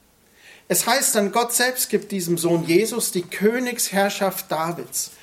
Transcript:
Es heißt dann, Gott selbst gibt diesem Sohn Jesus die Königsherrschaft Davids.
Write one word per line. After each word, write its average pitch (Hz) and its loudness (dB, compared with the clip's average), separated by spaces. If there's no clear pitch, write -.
Es 175 0
heißt 262 2
dann, 202 2
Gott 240 0
selbst 254 0
gibt - -2
diesem 175 -2
Sohn 170 2
Jesus 214 2
die 180 -2
Königsherrschaft 202 0
Davids. 160 -4